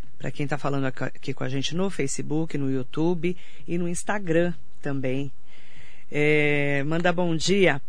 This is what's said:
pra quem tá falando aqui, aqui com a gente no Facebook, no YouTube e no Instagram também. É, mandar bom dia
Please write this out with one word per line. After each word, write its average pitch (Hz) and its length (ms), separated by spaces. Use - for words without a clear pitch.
pra 143 120
quem 147 160
tá 143 120
falando 139 280
aqui, 131 180
aqui - 300
com - 100
a 131 40
gente 135 260
no 190 160
Facebook, 139 680
no 139 120
YouTube 160 680
e 170 120
no 175 100
Instagram 175 640
também. 139 520
É, 147 720
mandar 165 280
bom 175 240
dia 165 520